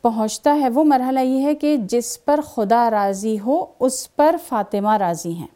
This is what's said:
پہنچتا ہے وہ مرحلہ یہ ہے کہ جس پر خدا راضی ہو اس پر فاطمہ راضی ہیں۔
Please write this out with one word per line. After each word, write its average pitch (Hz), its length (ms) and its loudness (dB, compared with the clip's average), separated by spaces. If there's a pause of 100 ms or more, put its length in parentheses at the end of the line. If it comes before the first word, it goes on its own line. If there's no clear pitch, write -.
پہنچتا 226 580 0
ہے 269 80 0
وہ 262 160 2
مرحلہ 262 360 2
یہ 262 220 0
ہے 294 120 0
کہ 294 220 0
جس 233 480 -4
پر 294 160 2
خدا 233 500 0
راضی 202 500 -2
ہو 269 260 -2 (140)
اس - 360 -4
پر 311 200 4 (120)
فاطمہ 208 440 -2
راضی 170 420 -2
ہیں۔ 170 220 -10